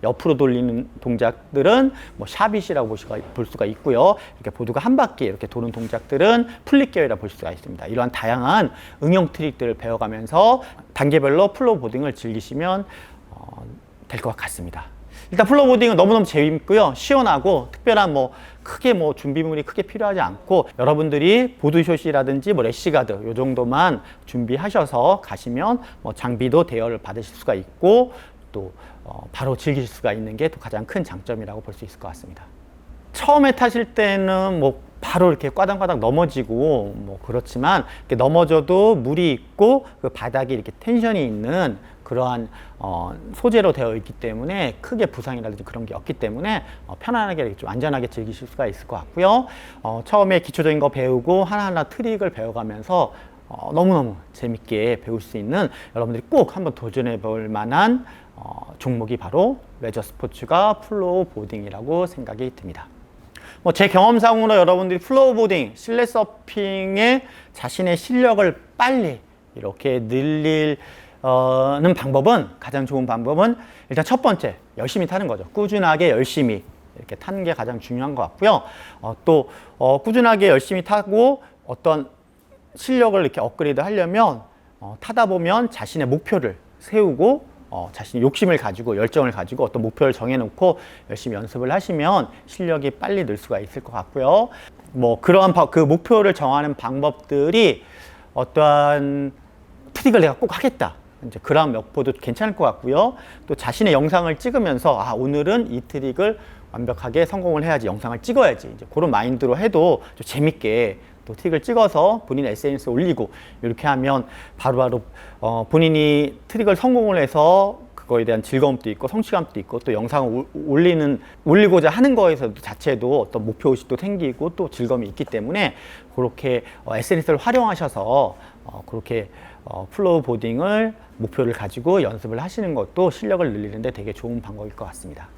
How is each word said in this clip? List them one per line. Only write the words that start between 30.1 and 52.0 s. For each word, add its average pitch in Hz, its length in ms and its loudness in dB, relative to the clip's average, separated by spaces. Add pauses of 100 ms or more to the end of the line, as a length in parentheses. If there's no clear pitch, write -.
있는 110 240 -8
게 156 120 0
또 156 100 -14
가장 110 260 -10
큰 185 180 -6
장점이라고 107 580 -10
볼 104 120 -16
수 - 120 -16
있을 - 140 -20
것 104 100 -14
같습니다. 87 340 -18 (680)
처음에 285 400 4
타실 233 420 0
때는 190 640 0
뭐, 135 220 0 (200)
바로 175 280 2
이렇게 143 200 -2
꽈당꽈당 190 500 0
넘어지고 123 960 0
뭐, 101 300 -14
그렇지만 127 600 -2 (160)
이렇게 - 140 -4
넘어져도 160 800 4
물이 151 360 0
있고 240 540 2 (160)
그 131 80 -4
바닥이 123 440 -4
이렇게 107 260 -8
텐션이 226 440 0
있는 120 540 -2 (260)
그러한, 123 460 -4 (280)
어, 90 360 -8 (200)
소재로 214 400 4
되어 117 220 -2
있기 110 180 -10
때문에 127 680 -6
크게 220 280 -2
부상이라든지 110 560 -10
그런 117 240 -12
게 - 80 -14
없기 - 180 -10
때문에, 143 500 -6 (220)
어, 92 140 -16
편안하게 208 420 -4
이렇게 107 160 -6
좀 - 100 -12
안전하게 127 400 -4
즐기실 113 400 -10
수가 127 200 -6
있을 - 200 -10
것 120 100 -10
같고요. 196 500 2 (340)
어, 113 240 -8
처음에 190 340 4
기초적인 156 400 0
거 143 100 2
배우고 131 540 2
하나하나 185 420 -2
트릭을 214 440 -4